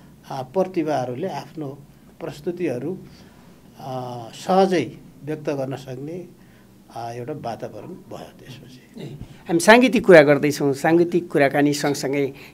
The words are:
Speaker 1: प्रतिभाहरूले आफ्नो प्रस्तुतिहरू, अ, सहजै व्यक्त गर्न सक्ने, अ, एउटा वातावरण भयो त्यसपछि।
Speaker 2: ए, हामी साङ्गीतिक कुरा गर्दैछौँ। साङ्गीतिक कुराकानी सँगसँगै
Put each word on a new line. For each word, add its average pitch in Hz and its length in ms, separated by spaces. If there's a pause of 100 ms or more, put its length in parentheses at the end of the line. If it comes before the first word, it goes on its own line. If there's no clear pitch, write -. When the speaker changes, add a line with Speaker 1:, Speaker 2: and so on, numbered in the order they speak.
(320)
Speaker 1:
प्रतिभाहरूले 151 960
आफ्नो 143 400 (520)
प्रस्तुतिहरू, 165 760 (840)
अ, 123 540
सहजै 185 640 (260)
व्यक्त 151 260
गर्न 135 260
सक्ने, 147 640 (560)
अ, 117 180
एउटा 123 200
वातावरण 110 540
भयो - 520
त्यसपछि। - 640
Speaker 2:
ए, 156 40 (420)
हामी 170 120
साङ्गीतिक 233 460
कुरा 170 160
गर्दैछौँ। 143 520
साङ्गीतिक 170 580
कुराकानी 143 420
सँगसँगै 143 600 (200)